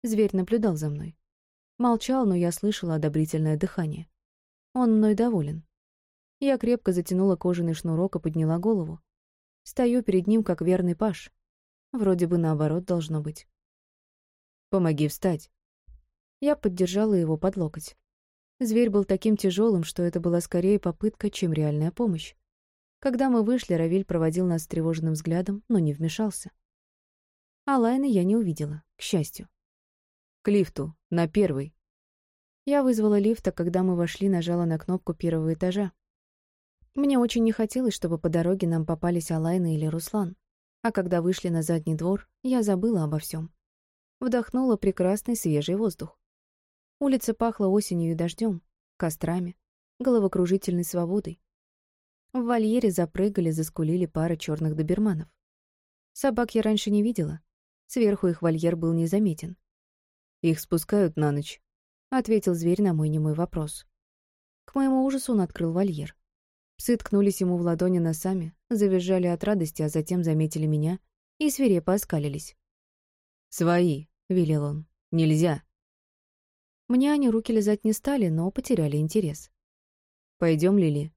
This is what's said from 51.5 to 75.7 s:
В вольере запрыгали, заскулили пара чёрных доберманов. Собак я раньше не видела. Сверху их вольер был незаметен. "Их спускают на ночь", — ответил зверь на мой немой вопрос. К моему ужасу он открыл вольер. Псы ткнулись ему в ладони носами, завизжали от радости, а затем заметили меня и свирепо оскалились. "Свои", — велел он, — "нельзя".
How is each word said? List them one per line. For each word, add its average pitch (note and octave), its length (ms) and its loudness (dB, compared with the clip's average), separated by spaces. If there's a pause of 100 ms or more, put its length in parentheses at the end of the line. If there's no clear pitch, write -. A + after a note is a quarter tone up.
В B3+ 120 -2
вольере A#3 480 2
запрыгали, F3+ 580 0
заскулили D#3+ 560 -2
пара D#3+ 300 -2
чёрных D#3 400 -4
доберманов. E3 540 -2 (840)
Собак A#3+ 420 -2
я A3 80 2
раньше G#3+ 300 0
не G#3 100 4
видела. E3 400 -2 (460)
Сверху G3+ 400 2
их E3+ 140 -2
вольер E3+ 340 0
был E3 180 0
незаметен. E3 640 -2 (840)
"Их D#3+ 180 0
спускают F3 560 0
на D3+ 160 0
ночь", — C#3+ 300 -6 (480)
ответил A3 440 0
зверь E3+ 280 0
на F#3 120 2
мой D#3 160 0
немой D#3 240 0
вопрос. D#3 540 -6 (800)
К - 100 -16
моему C4+ 300 2
ужасу C4+ 280 -2
он G#3 80 4
открыл E3+ 300 -2
вольер. E3 440 -2 (640)
Псы A#3+ 200 0
ткнулись G3+ 440 2
ему F3+ 160 0
в E3+ 40 -2
ладони E3+ 380 0
носами, E3 540 -4 (160)
завизжали F#3 580 2
от E3+ 160 -2
радости, F3+ 380 -2
а D3+ 80 0
затем D#3+ 340 -2
заметили D#3 420 0
меня D#3 340 0 (380)
и D4+ 120 0
свирепо G3 440 2
оскалились. D3 640 -4 (920)
"Свои", — E3+ 580 2 (220)
велел D#3+ 340 2
он, — D3+ 240 -6 (240)
"нельзя". D#3+ 520 2 (1300)